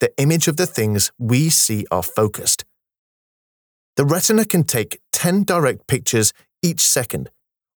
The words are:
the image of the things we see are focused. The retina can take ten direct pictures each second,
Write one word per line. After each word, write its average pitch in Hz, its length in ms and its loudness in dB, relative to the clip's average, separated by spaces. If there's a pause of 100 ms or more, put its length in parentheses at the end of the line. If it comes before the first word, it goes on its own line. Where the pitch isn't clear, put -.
the 120 160 2
image 156 320 0
of 151 80 -2
the 180 80 0
things 107 520 -2
we 127 320 2
see 110 400 0
are 87 140 0
focused. - 600 -2 (1300)
The 139 80 2
retina 185 400 2
can 180 220 2
take - 340 -4 (140)
ten 185 320 0
direct 143 420 0
pictures 113 460 0 (280)
each 170 200 -2
second, - 480 -2 (480)